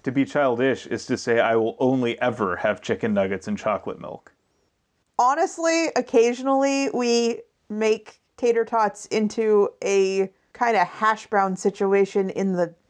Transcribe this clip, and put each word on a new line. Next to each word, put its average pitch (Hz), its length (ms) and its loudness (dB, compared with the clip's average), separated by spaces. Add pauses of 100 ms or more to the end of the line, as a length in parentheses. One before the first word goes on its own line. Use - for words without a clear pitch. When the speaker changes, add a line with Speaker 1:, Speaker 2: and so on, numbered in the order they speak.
Speaker 1:
To 131 100 -4
be 131 140 0
childish 127 600 0
is 110 180 -6
to 127 100 -2
say, 117 240 0
"I 113 160 2
will 113 240 0
only 127 400 0
ever 110 380 -2
have 107 240 -2
chicken 110 320 -2
nuggets 98 340 -2
and 104 100 -6
chocolate 101 440 -4
milk." - 320 -16 (840)
Speaker 2:
Honestly, 330 760 0
occasionally 269 1000 2
we 233 480 0 (280)
make 214 500 -2 (160)
tater 233 300 2
tots 220 400 -2
into 214 640 2 (140)
a 190 500 0 (200)
kind 233 220 0
of 180 120 2
hash 214 400 -2
brown 196 280 0
situation 196 760 0
in 190 220 -2
the 170 200 -2 (160)